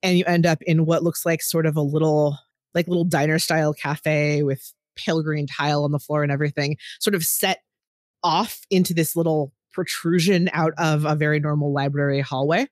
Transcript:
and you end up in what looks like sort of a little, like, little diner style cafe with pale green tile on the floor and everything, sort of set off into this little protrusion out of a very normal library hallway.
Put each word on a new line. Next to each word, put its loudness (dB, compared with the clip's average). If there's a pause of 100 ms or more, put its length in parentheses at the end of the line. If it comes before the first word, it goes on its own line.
and 4
you 2
end 2
up 2
in 2
what 2
looks -2
like -2
sort -2
of 0
a 0
little, 2 (380)
like, 0
little 0
diner 2
style 0
cafe 0
with -4 (240)
pale -2
green -4
tile -2
on 0
the -2
floor -2
and 0
everything, -2 (220)
sort 0
of -2
set -2 (680)
off 0
into 2
this 0
little 0 (200)
protrusion 0
out 0
of 0
a 2
very 0
normal 0
library 0
hallway. 0